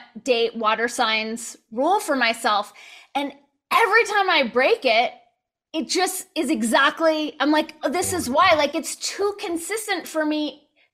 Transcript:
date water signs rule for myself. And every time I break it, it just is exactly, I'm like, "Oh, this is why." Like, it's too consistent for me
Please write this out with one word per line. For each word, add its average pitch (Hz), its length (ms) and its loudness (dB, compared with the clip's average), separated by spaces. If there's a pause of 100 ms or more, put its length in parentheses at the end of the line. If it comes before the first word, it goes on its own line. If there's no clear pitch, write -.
(220)
date 233 320 0
water 220 320 0
signs 220 680 -4 (160)
rule 311 260 2
for 320 160 -2
myself. 226 580 0 (420)
And 285 180 -4 (400)
every 427 320 4
time 392 260 0
I 285 220 2
break 285 320 2
it, 233 280 2 (600)
it 311 160 -6
just - 380 -2 (100)
is 240 140 -2
exactly, 302 920 2
I'm 285 100 2
like, 311 320 0
"Oh, 311 60 -2
this 359 240 -2
is 269 160 -4
why." 330 280 4
Like, 294 180 0
it's - 220 -6
too 403 440 -4
consistent 381 680 -6
for 311 200 -2
me 302 420 -4 (260)